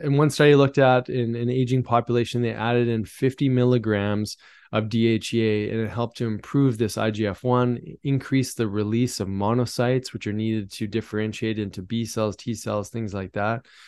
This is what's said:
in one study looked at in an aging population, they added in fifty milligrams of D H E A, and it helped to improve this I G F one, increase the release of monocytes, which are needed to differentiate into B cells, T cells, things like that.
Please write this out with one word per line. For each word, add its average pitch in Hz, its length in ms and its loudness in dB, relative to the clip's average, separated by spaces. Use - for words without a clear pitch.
in 143 160 0
one 151 100 4
study 147 260 6
looked 139 220 4
at 127 320 6
in 117 260 -2
an 120 140 -2
aging 127 360 0
population, 120 580 0
they 113 100 0
added 117 360 0
in 113 180 -2
fifty 135 420 0
milligrams 107 880 2
of 110 180 0
D 113 160 2
H 113 260 0
E 113 100 2
A, 104 280 0
and 113 100 -2
it 107 100 -4
helped 117 280 -6
to 120 80 -4
improve 120 500 0
this 110 220 -2
I 110 120 0
G 107 160 -2
F 98 160 -6
one, 123 380 2
increase 135 500 0
the 117 160 -2
release 107 520 -2
of 95 80 -4
monocytes, 120 840 0
which - 140 -12
are 104 80 -4
needed 110 380 -4
to 110 140 -6
differentiate 107 720 -4
into 101 220 -6
B 113 240 -4
cells, 107 320 -2
T - 160 -8
cells, 104 380 -6
things 110 240 -6
like 95 180 -8
that. 107 320 -2